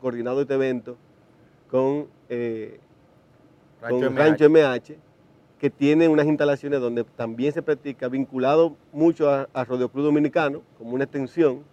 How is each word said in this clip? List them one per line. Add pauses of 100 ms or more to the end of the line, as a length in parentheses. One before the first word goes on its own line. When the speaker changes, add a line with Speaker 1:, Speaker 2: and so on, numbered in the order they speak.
Speaker 1:
coordinado
este
evento (760)
con, (240)
eh, (1000)
Speaker 2:
Rancho
Speaker 1:
con
Speaker 2:
M
H.
Speaker 1:
Rancho
M
H, (600)
que
tiene
unas
instalaciones
donde
también
se
practica,
vinculado (180)
mucho
a,
a
Rodeo
Club
Dominicano, (160)
como
una
extensión, (100)